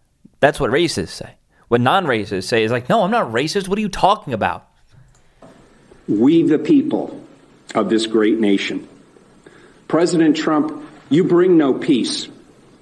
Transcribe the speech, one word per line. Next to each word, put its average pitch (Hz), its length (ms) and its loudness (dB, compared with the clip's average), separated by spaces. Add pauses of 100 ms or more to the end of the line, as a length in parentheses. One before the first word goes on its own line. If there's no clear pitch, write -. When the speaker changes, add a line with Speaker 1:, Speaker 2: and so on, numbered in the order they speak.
(420)
Speaker 1:
That's 147 200 2
what 120 100 0
racists 135 380 -2
say. - 260 -16 (320)
What 120 140 2
non-racists 120 640 0
say 113 200 0
is 110 80 0
like, 123 160 -4
"No, 214 140 2
I'm 180 80 0
not 208 200 -2
racist. 156 380 -4
What 196 80 -2
are 220 60 -4
you 202 80 -6
talking 180 420 -2
about?" 92 340 -4 (1400)
Speaker 2:
We, 143 360 4
the 143 140 2
people 113 640 0 (520)
of 104 160 -2
this 110 160 0
great 110 340 0
nation. - 480 -2 (960)
President 160 500 2
Trump, - 460 -2 (280)
you 180 140 4
bring 175 340 4
no 135 160 2
peace. - 520 -2 (560)